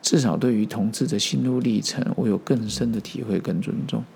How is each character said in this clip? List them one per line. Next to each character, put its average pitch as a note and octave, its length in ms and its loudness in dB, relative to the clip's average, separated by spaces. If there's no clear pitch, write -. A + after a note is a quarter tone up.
至 - 180 4
少 A2 160 2
对 B2 200 2
于 G#2+ 100 2
同 G#2 260 -2
志 - 160 -2
的 G#2 100 0
心 B2+ 280 0
路 B2+ 160 2
历 A2+ 180 2
程， - 240 -4
我 - 100 0
有 G2 120 4
更 A2+ 280 0
深 A#2 240 -2
的 A2 80 0
体 - 240 -8
会 G2+ 160 0
跟 F2 220 -2
尊 - 160 -4
重。 A#2 160 -4